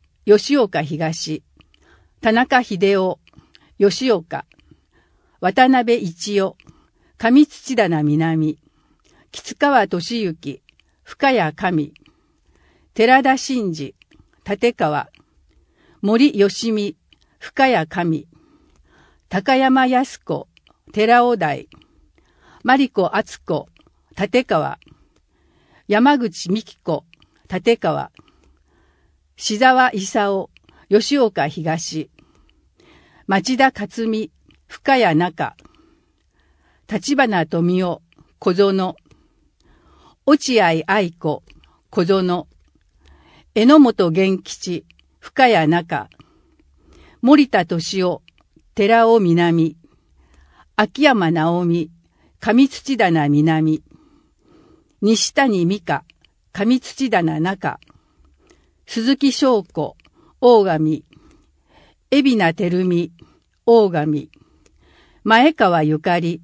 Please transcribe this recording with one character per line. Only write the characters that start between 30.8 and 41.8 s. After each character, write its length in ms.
吉 300
岡 300
東。 640
町 300
田 160
克 340
美、 240
深 320
谷 200
中。 380
立 300
花 300
富 360
夫、 200
小 140
園。 420
落 340
合 260
愛 260
子、 300